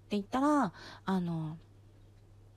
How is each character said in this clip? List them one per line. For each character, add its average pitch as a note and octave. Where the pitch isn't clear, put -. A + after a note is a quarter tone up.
言 G#3
っ -
た B3+
ら、 C#4+
あ F#3+
の、 E3